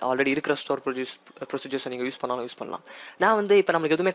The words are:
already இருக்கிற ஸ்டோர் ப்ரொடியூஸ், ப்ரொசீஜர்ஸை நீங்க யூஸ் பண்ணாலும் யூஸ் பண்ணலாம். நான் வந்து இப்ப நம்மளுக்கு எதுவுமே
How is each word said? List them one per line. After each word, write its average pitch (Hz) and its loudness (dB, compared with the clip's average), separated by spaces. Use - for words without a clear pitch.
already 131 2
இருக்கிற 151 0
ஸ்டோர் 139 -2
ப்ரொடியூஸ், 127 -4
ப்ரொசீஜர்ஸை 135 -6
நீங்க 123 -4
யூஸ் 135 -10
பண்ணாலும் 123 -4
யூஸ் - -14
பண்ணலாம். - -10
நான் 220 6
வந்து 202 6
இப்ப 190 2
நம்மளுக்கு 160 2
எதுவுமே 185 2